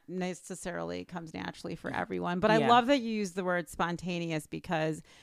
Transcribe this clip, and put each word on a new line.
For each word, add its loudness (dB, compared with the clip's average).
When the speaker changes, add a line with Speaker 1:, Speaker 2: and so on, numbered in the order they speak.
Speaker 1:
necessarily -4
comes -10
naturally -8
for -8
everyone. -2
But 6
I 8
Speaker 2:
Yeah. 4
Speaker 1:
love 8
that 4
you -4
use -2
the -4
word 0
spontaneous, -2
because -2